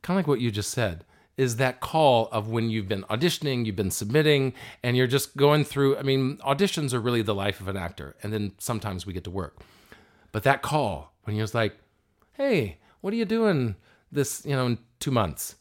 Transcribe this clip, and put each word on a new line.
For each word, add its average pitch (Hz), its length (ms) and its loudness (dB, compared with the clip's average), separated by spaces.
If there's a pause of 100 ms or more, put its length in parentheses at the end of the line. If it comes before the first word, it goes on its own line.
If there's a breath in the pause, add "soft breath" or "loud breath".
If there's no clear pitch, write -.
Kinda 180 140 0
like 160 100 0
what 139 140 2
you 120 100 0
just 101 200 -4
said, 92 320 -2 (340 soft breath)
is 123 200 0
that 127 220 0
call 131 520 4
of 110 180 -2
when 117 200 0
you've 107 180 -2
been 98 160 -2
auditioning, 127 640 0
you've 104 100 -4
been 98 160 -2
submitting, 135 640 2 (300 loud breath)
and 123 140 2
you're 127 100 4
just 135 300 -2
going 147 260 6
through, 139 340 2
I - 40 -8
mean, 135 360 0
auditions 143 560 0
are 123 60 0
really 120 220 2
the 104 140 0
life 98 260 -2
of 92 60 -8
an 98 100 -4
actor, 82 460 -10
and 104 100 -6
then 104 240 -4
sometimes 101 480 -6
we 95 80 -8
get 87 120 -8
to 87 60 -10
work. 90 260 -8 (760 loud breath)
But 107 120 -6
that 135 180 2
call, 104 520 -4 (100)
when 107 120 -6
you're 110 80 -2
just 104 120 -6
like, 110 220 0 (560)
"Hey, 175 440 -2 (240 soft breath)
what 202 120 -4
are 233 40 -2
you 226 80 0
doing 180 500 2 (360 soft breath)
this, - 340 -2
you 139 100 -2
know, 127 100 0
in 120 120 0 (220)
two 143 120 -4
months?" 101 500 -2